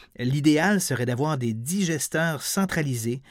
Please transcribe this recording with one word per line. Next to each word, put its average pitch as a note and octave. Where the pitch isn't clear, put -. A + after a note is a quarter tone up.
L'idéal D3+
serait B2
d'avoir C3+
des A#2+
digesteurs D#3+
centralisés, C3+